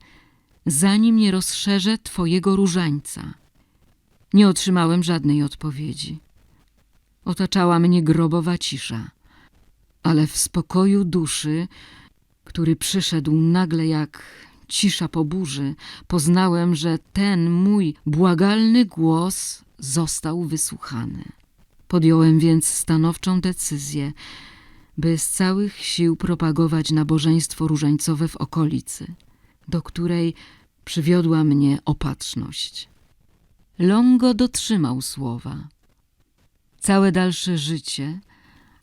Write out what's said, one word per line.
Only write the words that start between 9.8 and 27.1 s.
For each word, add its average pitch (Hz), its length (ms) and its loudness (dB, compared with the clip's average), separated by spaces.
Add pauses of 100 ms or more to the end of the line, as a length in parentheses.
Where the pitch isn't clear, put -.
Ale 156 240 2
w - 100 -8
spokoju 190 680 0
duszy, 160 600 -2 (760)
który 160 320 0
przyszedł 160 600 -2
nagle 165 520 2
jak 151 360 -4 (440)
cisza 180 400 -2
po 160 180 -2
burzy, 147 500 -6 (320)
poznałem, 175 680 2
że 160 240 -2 (140)
ten 190 380 0
mój 185 440 2 (100)
błagalny 196 800 4
głos 160 800 -2 (160)
został 160 640 -4
wysłuchany. 135 800 -8 (640)
Podjąłem 160 520 6
więc 165 280 4
stanowczą 165 760 0
decyzję, 147 720 -6 (840)
by 165 200 0
z - 120 -4
całych 196 480 -2
sił 170 380 0
propagować 160 760 -2
nabożeństwo 156 760 0